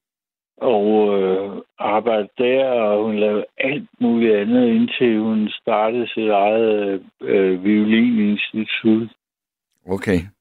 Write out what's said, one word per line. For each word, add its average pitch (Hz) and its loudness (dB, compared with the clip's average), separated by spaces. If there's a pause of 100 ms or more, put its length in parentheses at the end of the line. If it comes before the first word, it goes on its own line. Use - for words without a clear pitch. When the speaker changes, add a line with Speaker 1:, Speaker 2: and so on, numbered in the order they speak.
(580)
Speaker 1:
og, 107 2
øh, 95 -2 (180)
arbejdede 107 -2
der, 131 2
og 107 0
hun 107 -2
lavede 104 0 (120)
alt 135 -6 (100)
muligt 117 2
andet, 117 2
indtil 117 0
hun 110 -2
startede 110 -2
sit 110 -4
eget, 104 0 (180)
øh, 95 0
violininstitut. 110 0 (760)
Speaker 2:
Okay. 95 -2 (220)